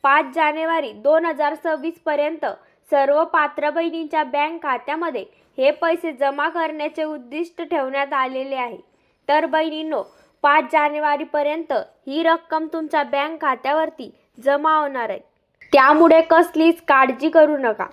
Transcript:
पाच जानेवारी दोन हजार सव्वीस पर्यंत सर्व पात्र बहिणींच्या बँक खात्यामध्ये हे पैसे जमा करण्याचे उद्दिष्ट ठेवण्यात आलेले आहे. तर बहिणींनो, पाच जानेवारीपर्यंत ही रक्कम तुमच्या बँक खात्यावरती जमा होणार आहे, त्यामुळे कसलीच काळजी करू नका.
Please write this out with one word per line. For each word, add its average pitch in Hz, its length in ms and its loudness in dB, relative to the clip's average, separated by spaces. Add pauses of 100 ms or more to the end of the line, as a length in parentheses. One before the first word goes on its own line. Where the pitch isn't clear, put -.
पाच 285 220 4 (100)
जानेवारी 311 580 -2
दोन 294 320 0
हजार 302 380 -2
सव्वीस 320 420 -6
पर्यंत 302 400 -4 (460)
सर्व 285 320 2
पात्र 302 460 -2
बहिणींच्या 330 540 -4
बँक 294 400 -4
खात्यामध्ये 285 600 -6 (340)
हे 269 140 2
पैसे 330 400 -2
जमा 277 380 -2
करण्याचे 311 540 -6
उद्दिष्ट 311 580 -10
ठेवण्यात 277 520 -4
आलेले 262 420 -4
आहे. 247 220 -8 (520)
तर 302 160 2
बहिणींनो, 311 580 -4 (400)
पाच 294 280 2
जानेवारीपर्यंत 302 1000 -2 (340)
ही 294 160 -4
रक्कम 320 500 -2
तुमच्या 311 300 -4
बँक 294 380 -4
खात्यावरती 285 720 -4 (320)
जमा 294 340 2
होणार 269 320 -4
आहे, 190 100 -8 (540)
त्यामुळे 311 480 8
कसलीच 330 680 4
काळजी 269 420 2
करू 302 280 6
नका. 220 360 -4